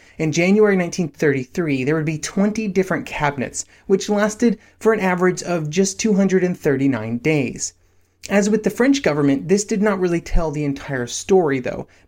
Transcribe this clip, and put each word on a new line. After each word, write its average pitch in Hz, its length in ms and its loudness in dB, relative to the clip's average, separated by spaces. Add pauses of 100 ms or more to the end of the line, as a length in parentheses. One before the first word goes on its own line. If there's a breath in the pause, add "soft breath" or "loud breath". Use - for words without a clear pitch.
(200 soft breath)
and 160 120 -2
January 196 440 4
nineteen 175 320 -2
thirty-three, 139 720 -2
there 147 140 0
would 156 80 -2
be 156 120 -4
twenty 208 520 -2
different 185 360 -2
cabinets, - 600 -6 (240 soft breath)
which 190 200 0
lasted 208 520 0 (180 soft breath)
for 220 140 2
an 208 80 0
average 180 420 0
of 170 260 -4
just 190 300 0
two 220 160 2
hundred 185 300 2
and 180 120 -2
thirty-nine 127 600 0
days. 139 560 -2 (540)
As 202 220 2
with 220 140 0
the 190 60 2
French 277 320 2
government, 147 460 0
this 202 160 2
did 220 160 -2
not 202 200 0
really 170 200 0
tell 165 300 0
the 147 140 -4
entire 139 420 -4
story, 151 540 2
though, - 260 -8 (200 soft breath)